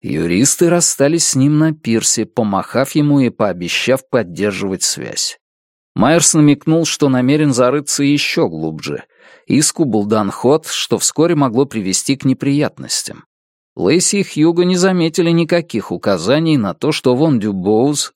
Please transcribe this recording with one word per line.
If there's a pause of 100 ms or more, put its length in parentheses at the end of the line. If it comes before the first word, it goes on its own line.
Юристы
расстались
с
ним
на
пирсе,
помахав
ему
и
пообещав
поддерживать
связь. (560)
Майерс
намекнул,
что
намерен
зарыться
еще
глубже. (420)
Иск
у
был
дан
ход,
что
вскоре
могло
привести
к
неприятностям. (520)
Лейси
и
Хьюго
не
заметили
никаких
указаний
на
то,
что
Вон
Дюбоуз